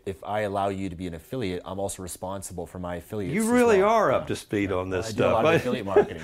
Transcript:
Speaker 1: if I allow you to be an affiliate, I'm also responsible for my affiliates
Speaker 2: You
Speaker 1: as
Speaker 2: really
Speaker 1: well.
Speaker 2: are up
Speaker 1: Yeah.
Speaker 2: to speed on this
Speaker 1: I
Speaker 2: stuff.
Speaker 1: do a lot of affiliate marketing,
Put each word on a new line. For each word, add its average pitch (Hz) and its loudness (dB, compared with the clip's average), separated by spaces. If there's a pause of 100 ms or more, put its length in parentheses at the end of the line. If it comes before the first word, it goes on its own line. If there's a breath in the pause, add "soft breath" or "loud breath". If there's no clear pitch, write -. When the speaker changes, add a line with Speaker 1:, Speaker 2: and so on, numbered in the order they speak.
Speaker 1:
if 95 -8
I 107 -2
allow 98 0
you 95 -4
to 87 -8
be 90 -6
an 82 -8
affiliate, 90 -6
I'm 95 -8
also 98 -4
responsible 92 -10
for 92 -12
my 87 -6
affiliates 107 -6
Speaker 2:
You 220 0
Speaker 1:
as 220 0
Speaker 2:
really 240 6
Speaker 1:
well. 202 4
Speaker 2:
are 202 4
up 98 2
Speaker 1:
Yeah. 76 -12
Speaker 2:
to 104 -2
speed 101 0
on 92 0
this 92 0
Speaker 1:
I 117 -6
Speaker 2:
stuff. 104 -6
Speaker 1:
do 101 4
a 92 4
lot 113 4
of 165 6
affiliate 123 -2
marketing, 87 0